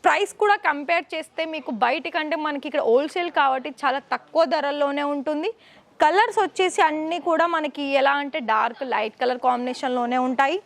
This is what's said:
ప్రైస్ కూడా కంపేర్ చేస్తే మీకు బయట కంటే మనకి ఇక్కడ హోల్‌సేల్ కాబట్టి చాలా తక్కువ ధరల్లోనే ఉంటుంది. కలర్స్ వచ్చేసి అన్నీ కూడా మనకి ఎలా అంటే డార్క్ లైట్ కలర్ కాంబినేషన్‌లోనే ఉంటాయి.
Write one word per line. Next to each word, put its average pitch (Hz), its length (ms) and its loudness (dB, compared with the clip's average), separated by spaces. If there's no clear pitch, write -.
ప్రైస్ 311 280 4
కూడా 415 140 6
కంపేర్ 311 480 0
చేస్తే 320 300 -6
మీకు 302 160 -8
బయట 269 320 0
కంటే 311 300 -4
మనకి 294 240 -4
ఇక్కడ 294 180 -2
హోల్‌సేల్ 302 500 2
కాబట్టి 269 320 0
చాలా 269 180 0
తక్కువ 311 320 0
ధరల్లోనే 285 600 -2
ఉంటుంది. 302 360 -4
కలర్స్ 415 400 4
వచ్చేసి 370 440 0
అన్నీ 311 320 -2
కూడా 320 160 4
మనకి 294 300 -4
ఎలా 277 120 4
అంటే 277 160 -6
డార్క్ 226 300 0
లైట్ 220 280 -4
కలర్ 254 240 -2
కాంబినేషన్‌లోనే 247 840 -2
ఉంటాయి. 277 380 0